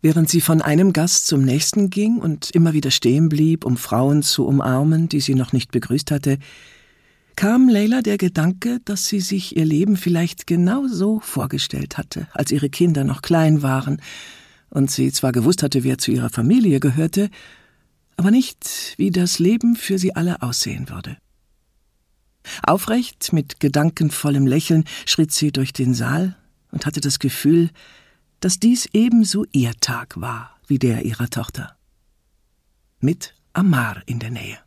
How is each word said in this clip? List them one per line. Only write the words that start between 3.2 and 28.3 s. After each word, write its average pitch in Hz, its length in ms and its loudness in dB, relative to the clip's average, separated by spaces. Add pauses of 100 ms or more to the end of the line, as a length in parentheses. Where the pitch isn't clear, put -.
blieb, 156 340 2
um 127 140 -2
Frauen 139 440 2
zu 139 240 0
umarmen, 143 640 2
die 151 140 -2
sie 135 120 -2
noch 131 200 0
nicht 127 180 -2
begrüßt 123 400 -2
hatte, 139 280 0 (960)
kam 247 320 4
Leila 220 320 2
der 208 160 -2
Gedanke, 185 680 -2
dass 202 240 -6
sie 202 140 -2
sich 185 340 -6
ihr 160 80 0
Leben 160 320 2
vielleicht 175 500 -2
genau 185 440 0
so 214 320 -2
vorgestellt 135 760 -6
hatte, - 360 -10
als - 180 -4
ihre 143 180 -2
Kinder 151 360 0
noch 135 160 -4
klein 160 400 2
waren 135 400 -2 (680)
und 135 220 0
sie 131 220 0
zwar - 180 -2
gewusst 123 320 2
hatte, 135 220 0
wer 131 120 0
zu - 140 -2
ihrer 120 180 -2
Familie 151 520 2
gehörte, 160 480 0 (880)
aber 180 120 2
nicht, - 680 0
wie 196 120 0
das 180 300 0
Leben 226 380 2
für 196 200 -2
sie 180 200 -2
alle 175 240 -2
aussehen - 480 -6
würde. 107 260 -12 (1500)
Aufrecht, 226 680 -2
mit 151 300 -2
gedankenvollem 147 840 0
Lächeln, 160 360 2 (220)
schritt 156 260 0
sie 151 220 -2
durch 135 180 -2
den 127 220 0
Saal 139 420 -2 (360)
und - 140 -8
hatte 151 140 -4
das 139 200 -2
Gefühl, 165 500 2 (720)